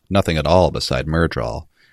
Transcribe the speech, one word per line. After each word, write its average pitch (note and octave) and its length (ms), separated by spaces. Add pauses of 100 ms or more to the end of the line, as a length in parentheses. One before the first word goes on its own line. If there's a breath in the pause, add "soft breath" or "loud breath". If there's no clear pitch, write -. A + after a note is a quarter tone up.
nothing F#2 300
at C#2+ 80
all E2+ 240
beside C2+ 360
Myrddraal, D#2 600 (260 soft breath)